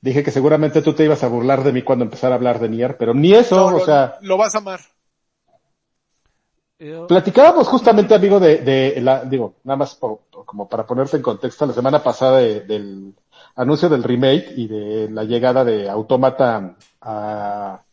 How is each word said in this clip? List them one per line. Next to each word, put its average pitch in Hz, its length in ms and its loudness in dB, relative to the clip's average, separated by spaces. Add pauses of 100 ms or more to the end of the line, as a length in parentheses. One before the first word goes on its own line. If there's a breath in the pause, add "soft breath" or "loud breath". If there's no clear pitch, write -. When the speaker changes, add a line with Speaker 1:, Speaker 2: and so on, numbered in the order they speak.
Speaker 1:
Dije 131 240 -2
que 143 60 -2
seguramente 151 500 2
tú 156 140 0
te 156 100 2
ibas 151 200 2
a 127 40 0
burlar 127 340 0
de 139 100 0
mí 123 100 -2
cuando 123 240 -2
empezara 127 280 -2
a 120 40 -2
hablar 120 200 -2
de 113 120 -4
Nier, 120 260 -4
pero 117 160 -2
ni 156 220 4
eso, 233 220 4
Speaker 2:
No, 190 100 6
Speaker 1:
o 190 60 2
Speaker 2:
lo, 170 120 0
Speaker 1:
sea. 139 380 2
Speaker 2:
lo 190 160 -2
vas 214 160 0
a 214 40 0
amar. 190 220 -10 (2000)
Speaker 3:
Yo 160 280 -18
Speaker 1:
Platicábamos 240 640 4
justamente, 220 460 4
amigo, 196 260 4
de, 160 180 4
de 131 420 0
la, 127 240 0
digo, 131 380 -6
nada 135 140 -6
más 139 180 -6
po-, 110 280 -10 (220)
como 101 240 -16
para 113 180 -6
ponerte 135 300 -4
en 135 60 -4
contexto, 123 440 -4
la 127 60 -6
semana 131 300 0
pasada 131 360 2
de, 110 220 0
del 98 540 -10 (400 soft breath)
anuncio 147 340 0
del 139 140 0
remake 131 540 0
y 117 100 -8
de 107 440 -6
la 107 140 -8
llegada 123 400 0
de 107 240 -2
Autómata 113 880 -2 (240)
a 104 840 -10 (100)